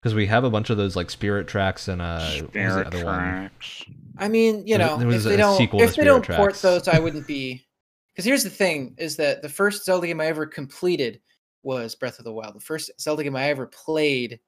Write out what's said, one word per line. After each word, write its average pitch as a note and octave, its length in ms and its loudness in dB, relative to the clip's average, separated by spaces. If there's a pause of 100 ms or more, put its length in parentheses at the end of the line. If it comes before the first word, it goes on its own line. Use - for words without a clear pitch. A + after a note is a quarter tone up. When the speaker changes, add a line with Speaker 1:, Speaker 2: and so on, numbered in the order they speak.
Speaker 1:
'Cause A2+ 120 0
we G#2+ 120 2
have A2+ 180 2
a C3 60 2
bunch G#2+ 200 -2
of A2+ 60 0
those, G2 200 0
like, F2+ 120 -4
Spirit G2+ 380 -4
Tracks F#2+ 420 -2
and, F2+ 140 -4
uh, E2+ 160 -6
what D#2+ 140 -6
was D2+ 80 -6
the D#2 80 -10
Speaker 2:
Spirit F#2+ 400 -2
Speaker 1:
other F2 160 -6
one? F#2 160 -4
Speaker 2:
Tracks. F#2 640 -8 (340)
Speaker 3:
I G3+ 100 -4
mean, A3 380 2
you G#3+ 100 2
Speaker 1:
There F3+ 100 4
was, D#3+ 40 2
Speaker 3:
know, D3+ 80 -2
Speaker 1:
there A#2+ 80 2
was A#2+ 100 4 (100)
Speaker 3:
if - 40 2
they - 40 4
Speaker 1:
a G3+ 40 4
Speaker 3:
don't, G3+ 200 6
Speaker 1:
sequel - 220 2
Speaker 3:
if A3+ 100 8
Speaker 1:
to - 0 -
Speaker 3:
they - 20 -6 (100)
Speaker 1:
Spirit D4 40 6
Speaker 3:
don't B3+ 300 6
port G3+ 140 4
Speaker 1:
Tracks. - 120 -10
Speaker 3:
those, F3+ 260 4
I E3 100 6
wouldn't D3+ 280 -2
be. C3 380 -6 (520)
'Cause E3+ 80 -8
here's B3+ 200 4
the F#3+ 60 -6
thing, D3+ 480 -2
is D#3 180 -6
that D3 240 0
the D3+ 80 -12
first G3+ 360 -2
Zelda F#3 220 0
game E3 140 -4
I D#3 60 0
ever D#3 200 -2
completed C#3+ 760 -4 (420)
was B2 320 -6
Breath B2 240 -8
of C#3 60 -20
the A#2 80 -12
Wild. A2 220 -12
The G#2+ 60 -20
first D#3 300 -10 (100)
Zelda D3+ 240 -2
game C#3 120 -4
I C3 120 -2
ever C3+ 180 -2
played C3+ 800 -2